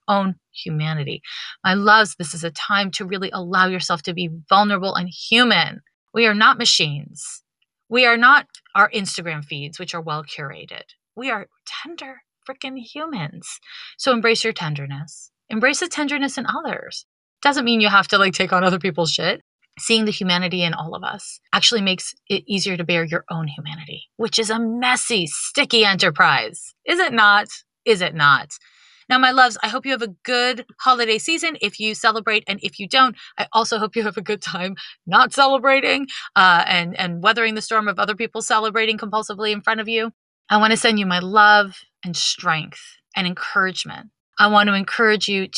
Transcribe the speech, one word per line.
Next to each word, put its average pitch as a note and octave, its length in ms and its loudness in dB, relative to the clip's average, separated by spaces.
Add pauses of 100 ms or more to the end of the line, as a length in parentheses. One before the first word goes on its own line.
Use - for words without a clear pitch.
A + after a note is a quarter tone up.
own G3 280 0 (160)
humanity. D#3 720 -6 (420)
My F#3 100 2
loves, G#3 420 4
this D#3 180 -10
is E3 100 -8
a E3 80 -6
time G3 400 -2
to G3+ 140 -8
really F#3+ 280 -6
allow F#3 340 0
yourself F3+ 360 -2
to F3+ 100 -6
be E3+ 160 -4 (200)
vulnerable G3 460 2
and F3+ 140 -2
human. A3+ 720 2 (320)
We A#3 140 2
are G#3+ 60 2
not A3+ 240 4
machines. D3 840 -4 (460)
We B3 160 4
are A#3 120 4
not C4+ 300 6 (280)
our G3+ 160 4
Instagram E3+ 520 -8
feeds, D3 360 -12
which F3+ 140 -10
are E3+ 80 -8
well D#3 220 -6
curated. - 600 -14 (320)
We B3+ 140 -8
are G#3 180 -6 (180)
tender C#4 580 -16 (260)
frickin' C4 280 -12
humans. B3 840 -12 (380)
So - 140 0
embrace A3+ 320 2
your A3 100 -2
tenderness. C#3+ 800 -10 (180)
Embrace B3 300 0
the F4+ 80 -4
tenderness C#4+ 500 -4
in B3 80 -8
others. - 600 -6 (360)
Doesn't G#3 240 2
mean A#3 160 4
you G#3 80 4
have G3 200 4
to, G#3 80 4
like, F#3+ 160 4
take F#3+ 200 0
on G#3+ 100 4
other F#3 160 2
people's D#3+ 320 -2
shit. F3+ 300 -4 (380)
Seeing A3 260 2
the G#3+ 60 0
humanity F3+ 520 -2
in E3 100 -2
all D#3 220 -8
of F3+ 80 -12
us - 360 -10 (140)
actually G#3+ 280 2
makes F#3 320 -2 (160)
it G3 180 -2
easier G3 300 -2
to E3+ 60 -4
bear E3 200 0
your E3 260 -4
own D#3+ 180 -6
humanity, D3+ 560 -12 (140)
which A3 200 -2
is A3 120 0
a A3 100 -2
messy, A#3 680 -2
sticky - 580 0
enterprise. E3+ 880 2 (120)
Is F4 140 0
it E4 140 0
not? G#3 340 4 (380)
Is G#3 160 4
it D#3 120 -2
not? C#3+ 360 4 (600)
Now, B3+ 80 2
my C4 140 4
loves, B3+ 300 4
I A3 60 0
hope A#3+ 180 -6
you C4+ 60 -2
have B3+ 100 -2
a G#3 220 -8
good B3 420 -2 (140)
holiday A#3+ 380 2
season E4 440 -2
if G3+ 180 -6
you G#3+ 160 -4
celebrate, G#3+ 520 0
and G3 160 -6
if - 160 -10
you G3 80 -10
don't, C4 280 4 (220)
I - 140 -6
also A3+ 260 0
hope G#3 180 -4
you A#3 80 0
have G#3 120 -4
a A3 60 -6
good G#3 200 -6
time F#3 340 -8 (300)
not A3 280 -2
celebrating, C4+ 760 2 (280)
uh, F3+ 300 6
and, F3 320 -2
and F3 240 -4
weathering A3 340 2
the G#3+ 60 -6
storm G#3+ 280 -2
of F#3 100 -4
other G3+ 160 -2
people A3+ 260 -8
celebrating A3 560 0
compulsively G#3+ 540 -4
in G#3 100 -6
front A3 200 -2
of G#3 80 -8
you. A3+ 220 -2 (380)
I G#3+ 80 4
wanna A3 200 4
send A3+ 220 2
you G3+ 60 0
my F3+ 140 0
love G#3 560 4 (300)
and F3 100 -6
strength - 680 -4 (340)
and F#3+ 120 -2
encouragement. - 840 -6 (280)
I G#3 80 8
want G#3 200 6
to G3+ 80 2
encourage G#3+ 520 2
you F#3+ 200 -2 (100)